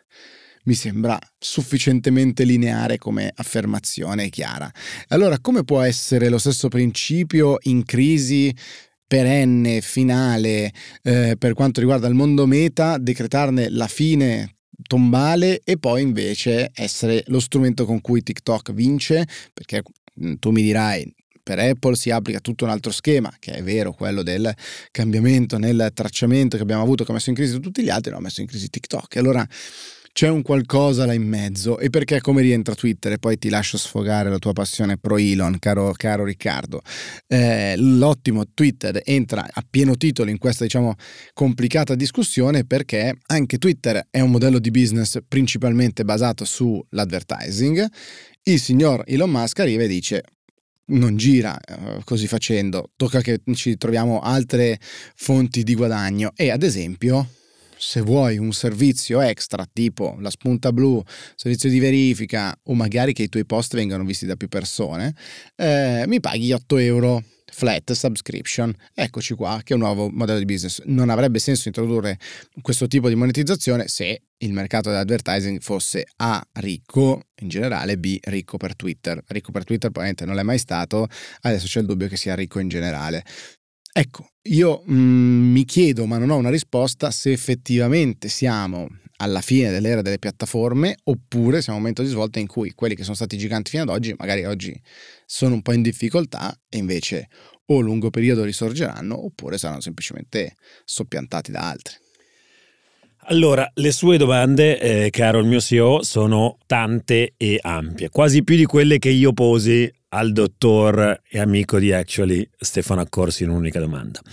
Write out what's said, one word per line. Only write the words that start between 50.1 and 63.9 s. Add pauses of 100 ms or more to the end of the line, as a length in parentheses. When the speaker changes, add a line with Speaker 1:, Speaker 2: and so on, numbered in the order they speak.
Speaker 1:
"Non
gira,
eh,
così
facendo,
tocca
che (120)
ci
troviamo
altre (340)
fonti
di
guadagno".
E
ad
esempio, (460)
se
vuoi
un
servizio
extra,
tipo
la
spunta
blu, (360)
servizio
di
verifica,
o
magari
che
i
tuoi
post
vengano